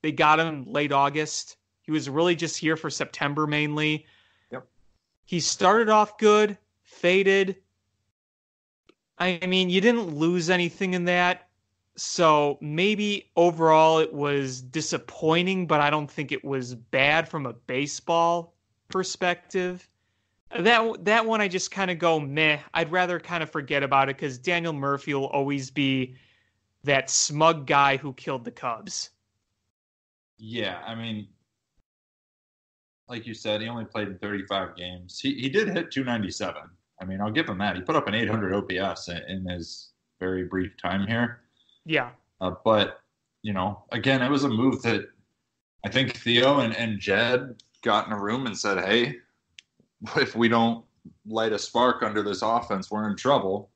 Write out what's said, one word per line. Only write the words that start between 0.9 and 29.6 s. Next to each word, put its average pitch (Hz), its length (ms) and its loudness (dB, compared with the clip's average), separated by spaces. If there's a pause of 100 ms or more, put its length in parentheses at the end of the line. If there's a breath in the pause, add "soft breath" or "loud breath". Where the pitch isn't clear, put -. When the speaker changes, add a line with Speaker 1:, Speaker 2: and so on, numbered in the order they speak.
Speaker 1:
August. 143 680 -2 (240)
He 151 100 -8
was 156 160 -2
really 170 260 2
just 160 240 -6
here 160 180 0
for 156 140 -8
September 147 560 -4
mainly. 151 600 -2 (440 soft breath)
Speaker 2:
Yep. 131 160 -12 (580)
Speaker 1:
He 175 140 -4
started 208 500 4
off 214 300 4
good, 214 400 4 (240)
faded. 196 720 2 (1600)
I 175 280 -2
mean, 185 240 2
you 185 100 4
didn't 214 360 2
lose 170 340 2
anything 180 440 0
in 175 100 -2
that. 180 440 0 (480)
So 151 640 2
maybe 202 760 -2
overall 160 640 6
it 160 140 2
was 139 500 -2
disappointing, 165 1040 0
but 151 140 4
I 147 100 4
don't 151 200 -2
think 151 220 -6
it 139 120 -6
was 131 300 -6
bad 143 540 2
from 147 180 -6
a 120 60 -8
baseball 170 1000 -2 (340)
perspective. 180 1000 -4 (680)
That, 220 480 2
that 220 220 4
one 220 140 0
I 202 80 0
just 180 220 -4
kinda 190 240 -2
go, 160 260 2
"Meh." 147 400 0 (140)
I'd 165 180 -2
rather 180 260 0
kinda 165 280 -6
forget 143 360 -4
about 135 260 2
it 135 100 -6
'cause 135 200 -6
Daniel 170 340 -2
Murphy 139 420 -4
will 135 120 -2
always 139 440 -2
be 131 440 -2 (680 soft breath)
that 135 260 0
smug 156 560 2
guy 139 300 2
who 139 160 -8
killed 131 320 -8
the 117 60 -10
Cubs. 117 600 -10 (1300)